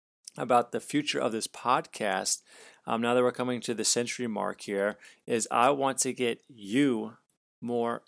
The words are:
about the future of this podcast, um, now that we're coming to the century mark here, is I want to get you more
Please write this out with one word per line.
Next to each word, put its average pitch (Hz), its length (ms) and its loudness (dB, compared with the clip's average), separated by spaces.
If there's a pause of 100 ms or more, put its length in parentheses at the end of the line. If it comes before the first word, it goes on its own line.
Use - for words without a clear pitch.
(360)
about 123 360 2
the 113 80 -4
future 143 400 -2
of 123 120 0
this 110 140 -4
podcast, 117 960 -2 (420)
um, 113 160 -2
now 120 140 2
that 123 80 6
we're 123 80 2
coming 123 300 -4
to 117 140 -4
the 107 100 -2
century 120 420 0
mark 98 360 -4
here, 101 360 -2 (260)
is 117 280 0
I 123 180 6
want 135 280 0
to 127 140 0
get 123 360 -2
you 113 680 0 (440)
more 117 480 -2